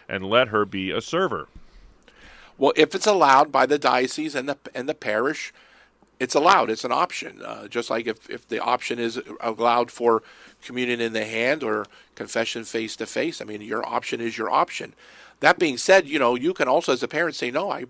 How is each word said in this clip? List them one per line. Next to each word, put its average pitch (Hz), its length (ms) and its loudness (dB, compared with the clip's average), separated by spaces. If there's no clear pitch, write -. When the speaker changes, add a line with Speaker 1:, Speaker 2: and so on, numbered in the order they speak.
Speaker 1:
and 95 160 -6
let 117 220 4
her 104 180 0
be 95 240 -6
a 90 100 -4
server. 139 480 -4
Speaker 2:
Well, - 180 4
if 151 180 4
it's 190 120 -4
allowed 151 440 6
by 135 140 4
the 143 140 2
diocese 131 560 0
and 131 120 -6
the, 143 120 -6
and 127 120 -8
the 156 80 -2
parish – 123 600 -2
it's 127 160 -2
allowed. 151 360 6
It's 110 120 -4
an 123 100 -4
option. 139 520 -4
Uh, 107 240 -12
just 120 220 -4
like 117 160 -2
if, - 240 -8
if 110 180 -12
the 110 100 -4
option 120 400 -2
is 117 220 -4
allowed 120 520 0
for 117 320 2
communion 123 360 -4
in 117 140 -2
the 110 140 -2
hand 120 360 -2
or 107 220 -2
confession 113 500 -4
face-to-face, 117 800 -6
I - 20 -14
mean, 107 160 -12
your 110 260 -6
option 117 360 -4
is 117 160 -6
your 110 100 -4
option. - 460 -2
That 165 180 6
being 147 180 0
said, 185 320 6
you 147 100 0
know, 123 160 4
you 143 200 -2
can 147 140 0
also, 143 260 2
as 120 80 -2
a 120 60 -2
parent, 160 260 -2
say, 127 160 -6
"No, 170 200 -2
I, 139 180 -8